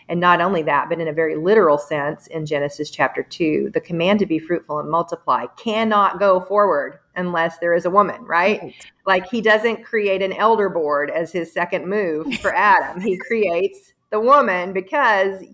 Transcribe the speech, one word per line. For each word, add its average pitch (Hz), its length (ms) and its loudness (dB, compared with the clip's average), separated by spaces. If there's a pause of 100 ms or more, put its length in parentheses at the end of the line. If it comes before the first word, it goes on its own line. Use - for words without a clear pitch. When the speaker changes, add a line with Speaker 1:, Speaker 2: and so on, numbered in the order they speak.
Speaker 1:
And 175 100 -4
not 175 220 4
only 175 220 0
that, 147 260 0
but 165 100 -4
in 165 80 -4
a 151 60 -4
very 156 220 -2
literal 165 420 4
sense, 147 500 -6
in 156 200 -8
Genesis 143 420 -4
chapter - 320 -2
two, 143 540 -2
the 160 60 0
command 175 380 0
to 196 60 2
be 160 140 -2
fruitful 160 400 -4
and 147 100 -8
multiply 156 560 -2 (100)
cannot 208 640 0
go 190 220 4
forward 185 560 0 (180)
unless 175 440 -2
there 170 160 2
is 175 100 0
a 175 60 0
woman, 196 340 2
right? 180 360 0
Speaker 2:
Right. - 140 -14 (300)
Speaker 1:
Like, 185 240 0
he 233 100 -2
doesn't 220 460 2
create 196 380 0
an 190 100 -2
elder 208 340 2
board 147 440 -2
as 160 200 -4
his 165 220 -6
second 175 340 -2
move 175 380 -2 (160)
for 196 100 -2
Speaker 2:
<laughs> - 40 -6
Speaker 1:
Adam. 180 460 4
He 190 180 -2
creates 190 720 -2 (200)
the 214 80 -2
woman 214 520 2
because 196 720 0 (100)